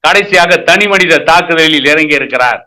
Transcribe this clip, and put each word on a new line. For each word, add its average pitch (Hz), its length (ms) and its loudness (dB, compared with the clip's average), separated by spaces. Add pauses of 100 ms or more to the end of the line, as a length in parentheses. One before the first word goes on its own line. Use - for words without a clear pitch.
கடைசியாக 180 600 0
தனி 190 240 0
மனித 175 360 0
தாக்குதலில் 160 640 0
இறங்கி 151 260 0
இருக்கிறார். 127 520 -4